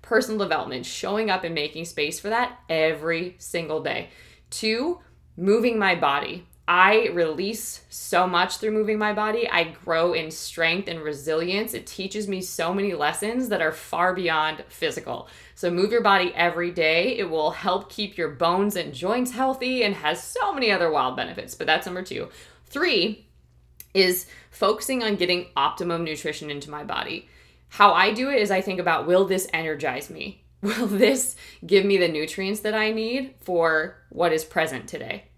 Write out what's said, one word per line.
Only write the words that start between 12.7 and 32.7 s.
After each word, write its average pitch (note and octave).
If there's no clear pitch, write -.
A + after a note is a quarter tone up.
many G3
lessons G#3
that F#3
are D#3
far F3
beyond D#3
physical. -
So F3+
move F#3+
your A#3
body G3
every F3
day. E3+
It F3
will D#3+
help F#3
keep G#3
your D#3+
bones F3+
and D#3
joints A3+
healthy B3+
and G3+
has D#3+
so -
many B3+
other E3+
wild C3
benefits, -
but -
that's D#3
number F#3
two. -
Three A#3
is F3+
focusing G#3+
on G#3
getting F3
optimum E3+
nutrition D3+
into C#3+
my D3
body. -
How G3+
I F#3
do B3+
it C4
is G3+
I F#3+
think F#3
about, D#3+
"Will F#3
this F#3
energize D3
me? -
<laughs> -
Will A3
this G#3
give F#3+
me G3
the F3
nutrients F#3+
that G#3+